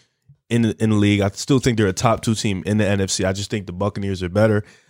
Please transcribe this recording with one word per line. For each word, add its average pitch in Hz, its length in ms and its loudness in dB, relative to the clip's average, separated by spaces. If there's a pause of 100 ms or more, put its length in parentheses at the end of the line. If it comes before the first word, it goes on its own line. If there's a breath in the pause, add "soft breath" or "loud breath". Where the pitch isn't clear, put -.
(500 soft breath)
in 117 120 2
the, 107 200 0
in 110 80 2
the 107 60 2
league. 101 260 4
I 98 80 0
still - 300 0
think 117 180 0
they're 107 80 2
a 95 80 0
top 113 280 0
two 113 120 0
team 98 320 -2
in 104 100 2
the 107 100 2
N 98 140 0
F 95 100 -2
C. 98 140 -2
I 95 80 0
just 98 180 -8
think 104 160 -6
the 90 60 -10
Buccaneers 98 500 -4
are 87 60 -4
better. 104 340 2 (280 soft breath)